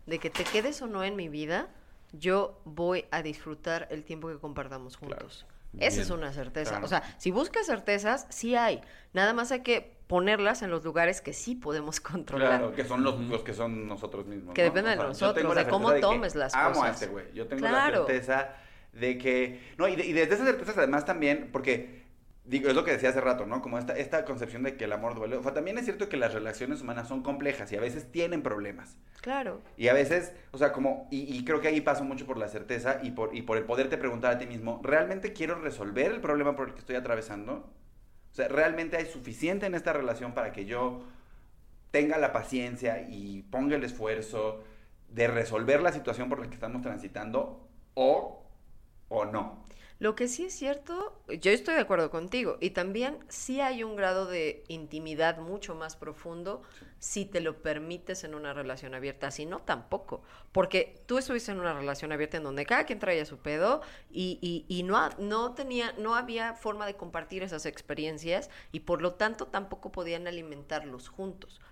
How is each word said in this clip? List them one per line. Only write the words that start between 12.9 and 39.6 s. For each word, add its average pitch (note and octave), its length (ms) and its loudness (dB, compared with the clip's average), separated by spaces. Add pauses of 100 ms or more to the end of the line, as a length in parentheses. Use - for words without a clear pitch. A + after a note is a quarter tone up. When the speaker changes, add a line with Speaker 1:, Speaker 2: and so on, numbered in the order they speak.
Speaker 2:
los, C3+ 100 4
Speaker 3:
Ujú. A#2+ 100 -2
Speaker 2:
los A#2 180 0
que A2+ 120 -6
son A2 320 -2
nosotros G2+ 400 -6
mismos, G2 280 -10
Speaker 1:
Que F3+ 80 6
Speaker 2:
¿no? E3+ 100 8
Speaker 1:
depende G3+ 260 2
Speaker 2:
O C#3+ 100 0
Speaker 1:
de C#3 60 -4
Speaker 2:
sea, G3+ 140 4
yo G#3+ 60 4
tengo D#3+ 160 2
Speaker 1:
nosotros, E3+ 40 4
Speaker 2:
la E3+ 100 6
Speaker 1:
de D3+ 60 0
cómo G3 200 4
Speaker 2:
certeza C#3+ 160 8
de G#3 60 8
que A3+ 40 4
Speaker 1:
tomes A3+ 180 0
las C#3 200 0
Speaker 2:
amo C#3+ 120 6
a F3 60 4
Speaker 1:
cosas. B2 300 4
Speaker 2:
este G#2 100 -2
güey. G2 220 -8
Yo A#2 120 -6
tengo C3+ 140 -4
Speaker 1:
Claro. B3 400 4
Speaker 2:
la D3+ 60 4
certeza C3 480 2 (380)
de B2 260 0
que, B2+ 420 2 (180)
no, F3 80 4
y - 100 4
de-, D#3+ 100 0
y D#3+ 60 0
desde D#3+ 220 6
esas B3+ 120 4
certezas G#3+ 320 2
además C#3+ 260 6
también, D3+ 480 2
porque, - 540 0 (380)
digo, C3 240 2
es C3 80 6
lo D#3 80 4
que D#3+ 80 2
decía B2 160 4
hace B2+ 120 4
rato, B2 260 4
¿no? A#2+ 140 -2
Como A#2+ 180 -4
esta, B2 200 -2
esta D3+ 260 0
concepción A#2+ 380 -6
de C3+ 140 -2
que A2+ 80 -4
el G#2 80 -2
amor A2+ 240 -2
duele. A2 200 -2
O B2+ 60 -4
sea, C3+ 100 -2
también E3 240 -2
es B3 100 -4
cierto G3+ 220 -2
que D#3 80 -4
las A#2 160 2
relaciones A2 500 -4
humanas A#2 260 -6
son C3 160 -4
complejas C#3 480 -2
y G2+ 40 -2
a G#2 40 0
veces A#2+ 320 -4
tienen E3+ 320 -2
problemas. G#2 520 -6 (260)
Speaker 1:
Claro. B3+ 380 -4 (160)
Speaker 2:
Y A#2 120 4
a B2 40 10
veces, D#3+ 400 4 (200)
o C3+ 60 -10
sea, C#3 140 6
como, C3 380 0
y, C#3 120 -2 (140)
y B2 80 -4
creo D3+ 160 2
que D#3+ 60 2
ahí D#3 140 4
paso C#3+ 240 2
mucho C3 220 -6
por B2+ 120 -4
la G#2+ 80 -2
certeza A#2 560 -2
y B2+ 80 -4
por, A2 240 -2
y A2+ 80 -6
por A2 140 2
el A2 80 2
poderte C3 340 2
preguntar A#2+ 360 2
a B2 40 -2
ti B2+ 80 -6
mismo, A#2 380 -6
¿realmente E3+ 480 2
quiero D#3+ 280 -2
resolver B2+ 520 0
el A#3+ 80 -4
problema D3 340 2
por C3+ 140 -4
el - 60 -14
que - 60 -14
estoy - 140 -8
atravesando? A2+ 720 -4 (640)
O - 60 -20
sea, B2 120 2
¿realmente D#3+ 500 2
hay E3 80 -2
suficiente D#3+ 600 -2